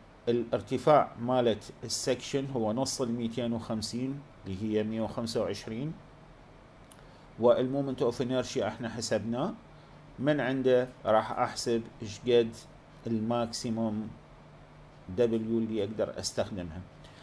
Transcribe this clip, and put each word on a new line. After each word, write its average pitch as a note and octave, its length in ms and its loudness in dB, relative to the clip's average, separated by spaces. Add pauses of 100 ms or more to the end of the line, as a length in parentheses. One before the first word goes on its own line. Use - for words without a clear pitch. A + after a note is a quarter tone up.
(280)
الارتفاع A#2+ 920 4
مالت A#2+ 520 2 (120)
السكشن C3 680 -2
هو A2+ 220 0
نص C3 280 -2
ال A#2+ 120 0
ميتين A#2+ 400 -2
وخمسين A#2 680 -4 (260)
اللي G2 160 -6
هي G#2+ 220 2
مية A2 160 -2
وخمسة A2+ 400 -2
وعشرين، A2 520 -4 (1500)
والمومنت B2+ 600 4
اوف A#2+ 200 2
انيرشيا B2 460 0
احنا A2+ 200 -6
حسبناه. A#2 640 -2 (640)
من C#3+ 220 2
عنده B2+ 480 4 (180)
راح A2 260 4
احسب A#2 500 0 (200)
ايش G#2 180 -10
قد A#2+ 300 4 (560)
الماكسيموم A2+ 1000 -2 (1080)
دبليو A2+ 420 2
اللي A2 260 0
اقدر G#2+ 340 -4
استخدمها. F2+ 600 -4 (420)